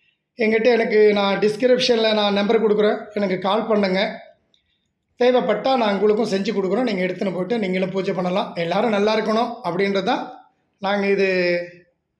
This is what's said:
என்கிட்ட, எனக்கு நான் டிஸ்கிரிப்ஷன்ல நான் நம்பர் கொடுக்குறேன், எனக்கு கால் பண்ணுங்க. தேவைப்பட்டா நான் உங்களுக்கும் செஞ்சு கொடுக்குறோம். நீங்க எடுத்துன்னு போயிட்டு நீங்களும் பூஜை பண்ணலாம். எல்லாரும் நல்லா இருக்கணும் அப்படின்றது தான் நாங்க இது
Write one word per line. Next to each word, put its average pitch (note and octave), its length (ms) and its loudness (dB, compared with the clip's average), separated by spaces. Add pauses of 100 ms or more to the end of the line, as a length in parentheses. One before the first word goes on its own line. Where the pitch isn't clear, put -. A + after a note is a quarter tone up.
(380)
என்கிட்ட, A3 280 0
எனக்கு G#3+ 480 4
நான் G3 260 0
டிஸ்கிரிப்ஷன்ல A3+ 720 2
நான் G#3 200 0
நம்பர் G3+ 300 2
கொடுக்குறேன், G#3 500 0
எனக்கு F#3+ 260 -2
கால் A3 280 -2
பண்ணுங்க. G3+ 540 0 (1000)
தேவைப்பட்டா B3 540 2
நான் G#3+ 160 0
உங்களுக்கும் G#3 360 2
செஞ்சு G3 260 -2
கொடுக்குறோம். G3 280 -2
நீங்க G3 220 -2
எடுத்துன்னு F#3 280 -4
போயிட்டு F#3 260 -4
நீங்களும் F#3 300 -2
பூஜை F#3+ 240 -4
பண்ணலாம். F3+ 400 -4
எல்லாரும் F3 360 -2
நல்லா G#3+ 280 0
இருக்கணும் A3 360 -2 (100)
அப்படின்றது F#3+ 400 -2
தான் - 440 -6 (320)
நாங்க G3 280 -2
இது F#3 520 2 (600)